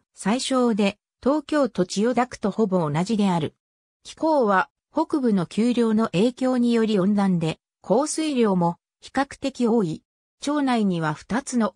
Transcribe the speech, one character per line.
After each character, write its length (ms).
最 280
小 340
で、 220
東 220
京 240
都 160
千 160
代 120
田 140
区 100
と 140
ほ 160
ぼ 240
同 140
じ 100
で 140
あ 100
る。 160
気 120
候 300
は、 240
北 280
部 120
の 140
丘 280
陵 200
の 140
影 260
響 240
に 160
よ 120
り 140
温 160
暖 240
で、 200
降 260
水 280
量 220
も、 180
比 140
較 260
的 300
多 160
い。 180
町 200
内 220
に 160
は 140
二 300
つ 140
の 180